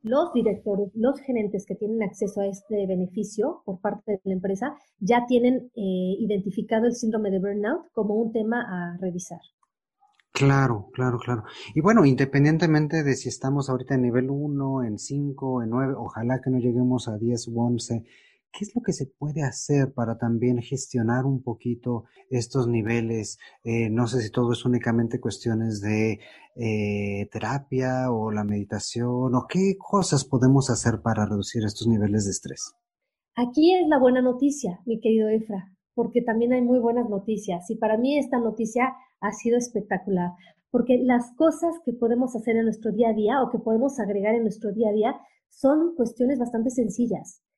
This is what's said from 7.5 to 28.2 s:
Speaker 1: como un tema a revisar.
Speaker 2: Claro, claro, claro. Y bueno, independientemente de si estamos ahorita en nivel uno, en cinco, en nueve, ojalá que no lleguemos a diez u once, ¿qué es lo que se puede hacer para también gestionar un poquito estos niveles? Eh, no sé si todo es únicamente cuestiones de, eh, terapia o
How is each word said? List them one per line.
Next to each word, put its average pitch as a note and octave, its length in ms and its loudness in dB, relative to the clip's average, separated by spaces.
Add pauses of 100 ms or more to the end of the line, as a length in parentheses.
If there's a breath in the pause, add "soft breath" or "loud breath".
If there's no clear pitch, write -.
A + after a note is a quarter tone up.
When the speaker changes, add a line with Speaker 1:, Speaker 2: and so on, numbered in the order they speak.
Speaker 1:
como G#3 240 -2
un A3+ 160 0
tema A3+ 300 -2 (320)
a F3 40 -10
revisar. F3+ 420 -8 (920)
Speaker 2:
Claro, C3+ 640 2
claro, B2 240 -2
claro. A#2 260 -4 (300 loud breath)
Y D3+ 80 0
bueno, G3+ 240 8
independientemente D3+ 1000 4
de C#3 120 2
si - 120 -8
estamos C3+ 420 -2
ahorita B2+ 260 -2
en B2+ 80 2
nivel B2 260 2
uno, C#3 540 -2
en G#2+ 160 -4
cinco, C3+ 640 -4
en A2+ 80 -4
nueve, C3 260 0
ojalá B2 460 -4
que C3 80 0
no B2+ 80 2
lleguemos B2 480 2
a G#2+ 100 -6
diez A#2 300 -2
u A#2 120 -4
once, A#2 440 -2 (480 soft breath)
¿qué - 120 -10
es G#3+ 120 -10
lo A#3 80 -4
que F#3+ 100 -2
se C3+ 140 -6
puede D3 340 -6
hacer C3+ 520 0
para A2+ 260 -4
también A#2+ 420 0
gestionar B2 640 -2
un C3+ 160 0
poquito A#2+ 640 -6 (260 soft breath)
estos B2 380 -2
niveles? A2+ 720 -2 (240 loud breath)
Eh, A2+ 260 0
no A#2 160 2
sé A#2+ 160 0
si A2 100 -4
todo A#2+ 220 0
es A2+ 100 -6
únicamente A#2 560 0
cuestiones A2+ 640 -2
de, G#2+ 380 0 (360 loud breath)
eh, G#2 760 -2
terapia B2+ 800 -2
o A2 200 -2